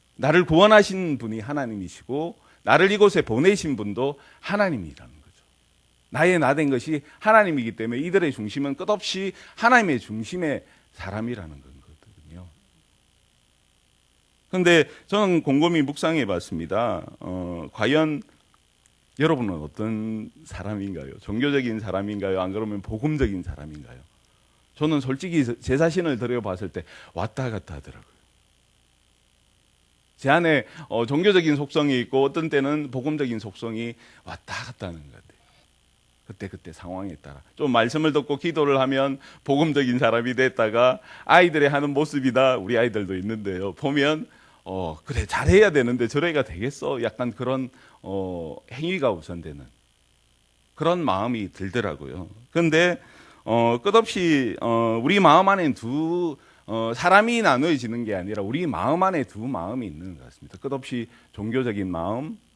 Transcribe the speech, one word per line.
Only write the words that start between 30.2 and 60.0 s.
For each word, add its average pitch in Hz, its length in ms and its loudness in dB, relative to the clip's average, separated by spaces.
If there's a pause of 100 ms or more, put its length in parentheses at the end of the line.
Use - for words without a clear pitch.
안에, 156 380 4 (240)
어, 113 160 -2
종교적인 160 500 2
속성이 143 440 0
있고 131 220 0
어떤 156 280 -2
때는 143 400 -2
복음적인 131 480 -4
속성이 113 560 -10 (300)
왔다 - 300 -14 (120)
갔다 107 220 -12
하는 82 120 -14
것 73 60 -20
같아요. 60 260 -20 (960)
그때그때 92 440 -14
상황에 92 440 -12
따라. 71 260 -20 (140)
좀 147 160 -2
말씀을 131 400 2
듣고 143 260 -2
기도를 143 420 0
하면 135 380 0 (260)
복음적인 139 540 2
사람이 117 360 2
됐다가 123 680 2 (240)
아이들의 160 440 6
하는 143 220 0
모습이나 135 640 2
우리 110 220 -2
아이들도 104 380 0
있는데요. 98 560 -6
보면, 147 560 -2 (360)
어, 90 400 -6
"그래, 117 220 -6
잘해야 190 440 4
되는데 123 380 2
저래가 151 360 -2
되겠어?" 127 580 -6
약간 117 300 -4
그런, 127 380 -6 (320)
어, 92 540 -8 (160)
행위가 151 380 -2
우선되는 78 560 -10 (1080)
그런 165 300 0
마음이 104 480 -2
들더라고요. 90 760 -6 (240)
근데, 170 480 2 (440)
어, 117 380 2
끝없이, 175 800 2
어, 117 420 0
우리 185 160 2
마음 180 300 6
안엔 180 260 2
두, 160 600 -4 (300)
어, 113 280 -4
사람이 208 480 4
나누어지는 127 640 2
게 107 100 -2
아니라 101 280 -4
우리 139 240 -4
마음 127 360 0
안에 180 220 0
두 110 220 -10
마음이 113 400 -6
있는 85 300 -14